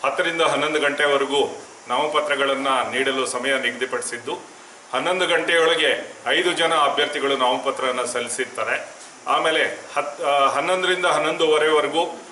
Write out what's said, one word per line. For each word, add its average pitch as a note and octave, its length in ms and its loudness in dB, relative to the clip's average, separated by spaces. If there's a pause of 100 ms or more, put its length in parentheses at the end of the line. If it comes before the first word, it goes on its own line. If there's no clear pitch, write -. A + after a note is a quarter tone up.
ಹತ್ತರಿಂದ E3 360 0
ಹನ್ನೊಂದು D3+ 380 2
ಗಂಟೆವರೆಗೂ C#3 840 0 (220)
ನಾಮಪತ್ರಗಳನ್ನ C#3 800 0
ನೀಡಲು C3 580 0
ಸಮಯ B2+ 340 -2
ನಿಗದಿಪಡಿಸಿದ್ದು, B2 800 -4 (540)
ಹನ್ನೊಂದು F3 340 0
ಗಂಟೆಯೊಳಗೆ D#3+ 880 2 (120)
ಐದು F3 240 2
ಜನ E3 220 0
ಅಭ್ಯರ್ಥಿಗಳು C#3 640 2
ನಾಮಪತ್ರವನ್ನ C3 680 0
ಸಲ್ಲಿಸಿರ್ತಾರೆ. A#2+ 840 -4 (400)
ಆಮೇಲೆ D3+ 540 0 (160)
ಹತ್, - 240 -6
ಆ, C#3+ 260 4
ಹನ್ನೊಂದರಿಂದ F3+ 580 0
ಹನ್ನೊಂದುವರೆವರೆಗೂ D#3 1300 2